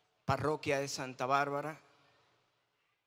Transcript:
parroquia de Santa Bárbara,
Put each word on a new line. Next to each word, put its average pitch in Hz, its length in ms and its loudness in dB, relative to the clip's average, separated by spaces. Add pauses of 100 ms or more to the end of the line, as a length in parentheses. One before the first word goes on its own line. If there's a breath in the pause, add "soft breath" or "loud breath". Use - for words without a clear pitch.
(240)
parroquia 139 560 0
de 139 80 -4
Santa 131 380 -6
Bárbara, 143 520 2 (1300)